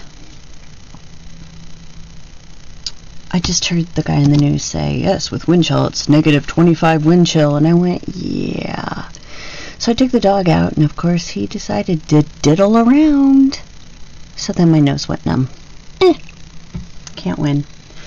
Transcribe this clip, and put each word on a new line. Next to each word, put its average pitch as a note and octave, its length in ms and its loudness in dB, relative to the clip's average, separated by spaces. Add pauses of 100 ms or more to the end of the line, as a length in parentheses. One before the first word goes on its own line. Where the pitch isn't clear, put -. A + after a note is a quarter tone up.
(3250)
I F3+ 80 0
just F3+ 260 -2
heard E3+ 280 0
the D#3 80 0
guy D#3 140 -2
in C#3+ 160 4
the D3 60 4
news D3 260 2
say, D3 340 -4
"Yes, F3 320 -2
with - 180 -6
wind E3+ 160 4
chill, C3+ 220 0
it's - 240 -4
negative D3 380 4
twenty-five D#3+ 580 2
wind F3 220 6
chill," D3 280 2
and D3+ 120 4
I E3+ 80 4
went, F3 320 0
"Yeah." - 1000 -6 (680)
So - 140 -2
I A3+ 40 -2
took C4 160 2
the A#3+ 80 2
dog G3 300 2
out, E3 240 2
and D3+ 100 2
of D3 120 0
course F3 320 -2
he G3+ 180 -6
decided G3+ 640 -6
to D3+ 140 4 (180)
diddle G3 360 4
around. C#4 840 4 (720)
So - 180 -6
then E3+ 180 4
my D#3 80 4
nose C#3+ 280 0
went - 180 -6
numb. B2+ 240 -2 (520)
Eh, F4+ 140 6 (1000)
can't - 240 -6
win. C#3+ 260 -2 (420)